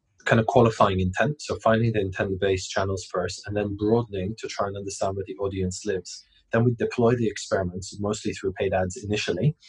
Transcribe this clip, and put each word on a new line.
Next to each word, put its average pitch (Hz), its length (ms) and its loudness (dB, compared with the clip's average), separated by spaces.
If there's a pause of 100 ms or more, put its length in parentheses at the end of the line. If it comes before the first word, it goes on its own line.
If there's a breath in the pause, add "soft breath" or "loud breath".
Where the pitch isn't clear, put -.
(260)
kind 117 140 6
of 113 60 4
qualifying 113 560 4
intent. 107 400 0
So - 160 -4
finding 113 360 4
the 107 60 0
intent-based 95 680 0
channels 98 420 -2
first - 340 -4
and 104 120 -4
then 101 180 -2
broadening 107 600 0
to 98 100 -8
try 104 200 -4
and 98 100 -8
understand 98 380 -4
where 98 120 -6
the 95 100 -10
audience 95 480 -4
lives. 95 380 -6 (280 soft breath)
Then 113 120 2
we 123 120 4
deploy 117 400 2
the 117 120 0
experiments, 95 720 -4
mostly 104 320 -4
through 95 220 -4
paid 98 200 -2
ads 92 220 0
initially, 104 640 0 (120)